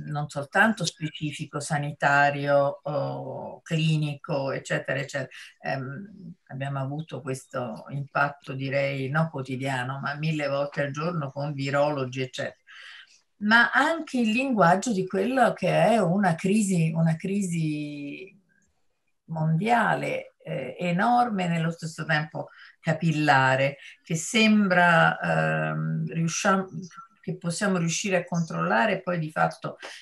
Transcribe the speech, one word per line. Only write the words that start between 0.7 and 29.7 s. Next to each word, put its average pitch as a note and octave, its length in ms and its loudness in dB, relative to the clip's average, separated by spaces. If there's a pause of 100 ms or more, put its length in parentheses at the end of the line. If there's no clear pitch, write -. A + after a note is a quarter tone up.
specifico, D3+ 760 -6
sanitario, C#3+ 1200 2
o C3+ 800 -6
clinico, D3+ 880 -2
eccetera, C#3 460 -4
eccetera. C3+ 300 -6 (320)
Ehm, C#3 760 -10 (120)
abbiamo C#3 340 -8
avuto C#3+ 400 -8
questo B2+ 680 -8
impatto, C#3+ 640 -4
direi, C3+ 560 -4
non D#3+ 180 2
quotidiano, C3+ 720 -6
ma C#3+ 140 -6
mille D3+ 340 -2
volte C#3+ 340 -2
al C#3+ 100 -4
giorno D3+ 380 -4
con C#3+ 220 -6
virologi, C#3 680 0
eccetera. - 340 -8 (840)
Ma A3+ 280 6
anche D4+ 500 0
il A3 100 2
linguaggio G#3+ 640 2
di F#3 140 -2
quello A#3 460 2
che F3+ 160 -4
è E3+ 300 4
una F#3 380 2
crisi, F#3 580 2
una E3 220 2
crisi E3+ 1200 -4 (840)
mondiale, D#3+ 1080 0 (100)
eh, - 340 -8
enorme, G3 680 2
nello E3 220 0
stesso D#3+ 340 -8
tempo D#3 440 -2 (340)
capillare, C#3+ 960 4 (240)
che E3 140 -2
sembra, F3+ 1000 4
ehm, D#3 880 0
riusciam-, E3 600 0 (520)
che - 160 -8
possiamo F#3 420 -2
riuscire E3+ 380 0
a F3 80 0
controllare F3 720 0
e F#3 80 -6
poi F3+ 160 -4
di D#3 120 -4
fatto D#3+ 480 -2 (240)